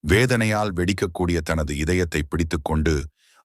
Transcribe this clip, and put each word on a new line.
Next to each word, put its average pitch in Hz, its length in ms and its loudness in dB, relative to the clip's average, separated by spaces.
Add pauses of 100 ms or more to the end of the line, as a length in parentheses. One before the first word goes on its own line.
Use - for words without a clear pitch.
வேதனையால் 107 680 2
வெடிக்கக்கூடிய 87 680 0
தனது 78 360 -2
இதயத்தை 82 460 0
பிடித்துக்கொண்டு 78 720 0 (500)